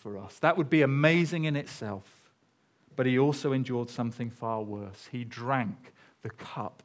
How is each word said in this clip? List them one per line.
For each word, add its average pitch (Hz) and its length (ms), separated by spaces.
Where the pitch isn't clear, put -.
for 101 160
us. 98 220
That 170 180
would 156 140
be 156 120
amazing 156 640
in 151 100
itself. - 800
But 127 100
he 127 120
also 143 340
endured 123 380
something 117 400
far 113 320
worse. 104 500
He 123 100
drank 120 680
the 107 80
cup - 540